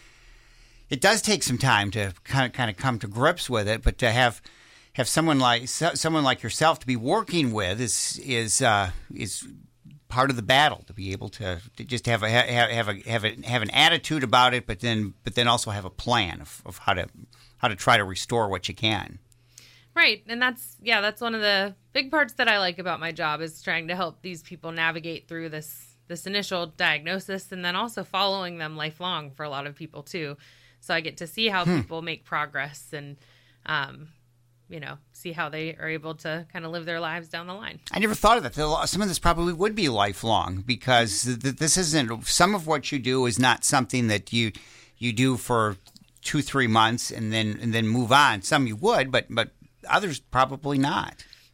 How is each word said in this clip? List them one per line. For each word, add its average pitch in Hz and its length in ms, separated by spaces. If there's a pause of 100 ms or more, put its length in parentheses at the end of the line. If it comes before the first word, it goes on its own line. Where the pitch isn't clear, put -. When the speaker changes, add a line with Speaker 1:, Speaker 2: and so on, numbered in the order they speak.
(880)
Speaker 1:
it 135 100
does 208 220
take 202 220
some 127 140
time 107 340
to 101 220 (120)
kinda, 131 240
kinda 113 240
come 123 260
to 107 80
grips 131 420
with 107 180
it, 113 160
but 110 160
to 117 120
have, 120 300 (520)
have 123 140
someone 156 320
like, 123 280
so-, 160 260
someone 160 300
like 127 200
yourself 156 360
to - 80
be 127 100
working 156 560
with 101 260
is, - 400
is, 117 420
uh, 101 280 (240)
is - 340 (720)
part 135 120
of 127 80
the 104 100 (100)
battle, 147 300
to - 60
be 98 180
able 104 180
to, 92 300 (160)
to - 80
just 117 220
have 117 180
a, 110 60
ha-, 120 180
ha-, 120 320
have 104 100
a, 104 60 (140)
have 110 160
a, 110 80 (200)
have 120 80
an 104 100
attitude 156 520
about 123 300
it, 123 120
but 104 140
then, 110 340 (120)
but 110 100
then 120 120
also 120 240
have 101 140
a 92 40 (160)
plan 113 360
of, - 240
of 92 200
how 101 80
to, 87 120 (520)
how 127 100
to 107 80
try 117 220
to 104 60
restore 104 460
what 92 200
you 82 60
can. 110 440 (720)
Speaker 2:
Right, 254 340
and 240 140
that's, 254 400
yeah, 214 200
that's 214 200
one 233 140
of 220 60
the 202 340 (180)
big 269 180
parts 294 220
that 240 140
I 214 120
like 180 200
about 175 200
my 165 120
job, 156 300
is 160 200
trying 165 280
to 180 60
help 180 260
these 180 200
people 165 300
navigate 165 560
through 165 220
this, - 460 (120)
this 170 200
initial 190 400
diagnosis, 175 840
and 180 120
then 175 120
also 214 280
following 190 540
them 156 200
lifelong 156 540
for 135 120
a 151 60
lot 139 180
of 143 80
people, 151 280
too. 147 340 (420)
So - 140
I 165 80
get 151 160
to 170 100
see 226 220
how 185 160
Speaker 1:
Hmm. 170 120
Speaker 2:
people 160 240
make 165 240
progress 147 680
and, 143 240 (480)
um, 147 440 (580)
you 170 120
know, 139 180 (160)
see - 180
how 160 160
they 156 320
are 156 80
able 160 280
to 160 360
kinda 165 180
live 170 160
their 170 140
lives 165 300
down 175 180
the 180 60
line. 214 260 (120)
Speaker 1:
I - 80
never 214 160
thought 214 220
of 185 60
that. 123 100
There, 151 140 (200)
some 185 160
of 208 40
this 165 120
probably 170 340
would 202 220
be 196 140
lifelong, 101 760
because 117 580
th-, 123 180
th-, 131 160
this 156 200
isn't, 143 500
some 185 260
of 170 140
what 151 240
you 143 80
do 127 280
is 110 120
not 123 240
something 127 440
that 104 260
you, 117 180 (460)
you 120 160
do 127 240
for 110 400 (440)
two, - 200
three 131 260
months 110 440
and 110 200
then, 107 300
and 117 120
then 113 140
move 117 240
on. 131 300
Some 139 260
you 107 80
would, 147 360
but, 123 180
but 117 220 (360)
others 170 320
probably 139 600
not. - 440 (300)